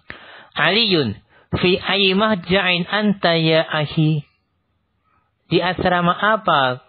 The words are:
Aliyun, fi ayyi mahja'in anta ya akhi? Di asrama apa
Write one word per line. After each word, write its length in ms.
Aliyun, 600
fi 220
ayyi 340
mahja'in 720
anta 540
ya 240
akhi? 640
Di 160
asrama 480
apa 760